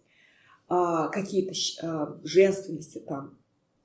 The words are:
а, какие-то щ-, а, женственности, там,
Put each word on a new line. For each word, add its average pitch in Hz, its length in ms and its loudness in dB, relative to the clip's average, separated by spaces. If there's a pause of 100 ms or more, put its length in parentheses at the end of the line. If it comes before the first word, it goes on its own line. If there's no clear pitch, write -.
(680)
а, 170 400 2
какие-то 185 480 -2
щ-, - 260 -4
а, 160 420 -4
женственности, 165 760 2
там, - 400 -10 (460)